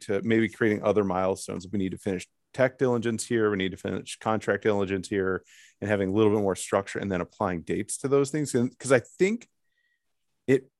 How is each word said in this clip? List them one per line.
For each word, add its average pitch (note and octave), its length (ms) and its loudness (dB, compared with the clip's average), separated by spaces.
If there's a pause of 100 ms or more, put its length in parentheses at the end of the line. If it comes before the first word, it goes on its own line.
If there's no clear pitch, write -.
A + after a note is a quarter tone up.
to G2 200 -2
maybe A2+ 280 2
creating G#2+ 340 0
other G#2 220 2
milestones. F#2+ 680 -2
We G#2 80 -4
need F#2+ 140 -2
to - 40 -12
finish F#2 300 -6 (260)
tech B2+ 240 0
diligence A#2 480 0
here. A2 260 2
We G2+ 60 -2
need F#2+ 140 0
to G2+ 60 -12
finish - 420 -6
contract G#2+ 440 0
diligence G2 440 0
here, F#2+ 360 -2 (360)
and G2+ 100 -4
having G2+ 200 2
a - 20 -2
little G#2 220 4
bit G#2+ 80 2
more F#2+ 160 0
structure - 420 -2
and G2+ 100 -4
then F2+ 120 0
applying F2+ 400 -4
dates F2 380 -4
to C3+ 100 -4
those C#3 220 2
things. D3+ 220 -4
And B2 240 0
'cause B2+ 140 -2
I C3 80 6
think G#3 480 -2 (960)
it C3+ 240 2 (100)